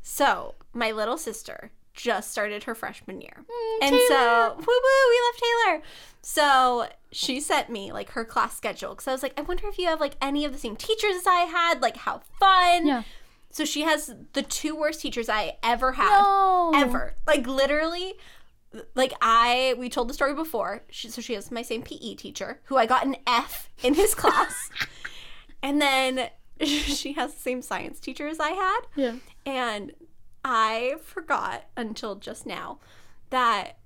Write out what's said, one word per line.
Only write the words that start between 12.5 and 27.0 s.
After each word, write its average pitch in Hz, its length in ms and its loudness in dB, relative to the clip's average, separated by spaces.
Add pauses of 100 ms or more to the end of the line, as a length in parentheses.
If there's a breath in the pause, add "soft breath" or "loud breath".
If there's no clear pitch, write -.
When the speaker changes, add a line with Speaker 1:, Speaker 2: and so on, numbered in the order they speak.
Speaker 2:
Yeah. 254 160 2 (480 soft breath)
Speaker 1:
So - 140 -4
she 302 180 -4
has 302 320 0 (200)
the 277 80 0
two 302 340 -6
worst 311 240 -2
teachers 233 280 -6
I 214 340 -2
ever 247 300 2
had. 403 280 6
Speaker 2:
No. 381 540 6
Speaker 1:
Ever. - 420 2 (100)
Like, 294 200 4
literally, 311 680 0 (800 soft breath)
like, - 280 2
I, 240 560 4
we 247 100 -6
told 240 200 -2
the 269 60 -6
story 277 200 0
before. 240 560 -4
She, - 180 -12
so 233 140 -10
she 240 120 -6
has 196 160 -10
my 233 120 -6
same 233 200 -6
P - 140 -14
E 202 180 -10
teacher, - 500 -12
who 269 120 0
I 247 100 6
got 254 200 2
an 269 100 -2 (100)
F - 440 0 (120)
in 262 120 4
his 403 200 4
class. - 600 0
Speaker 2:
<laughs> - 880 -12
Speaker 1:
And 285 180 0
then 262 480 2 (320)
<laughs> - 20 0
she 285 520 -2